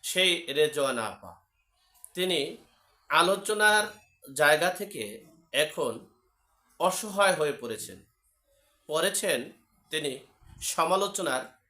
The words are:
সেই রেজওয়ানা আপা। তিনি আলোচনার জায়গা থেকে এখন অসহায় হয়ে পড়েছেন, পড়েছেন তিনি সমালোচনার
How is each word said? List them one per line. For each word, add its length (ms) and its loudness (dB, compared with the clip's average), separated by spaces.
সেই 440 0
রেজওয়ানা 560 0
আপা। 340 -10
তিনি 420 -2
আলোচনার 760 4
জায়গা 360 4
থেকে 540 -8
এখন 540 -2
অসহায় 560 2
হয়ে 260 0
পড়েছেন, 440 -10
পড়েছেন 640 0
তিনি 280 -4
সমালোচনার 1000 -2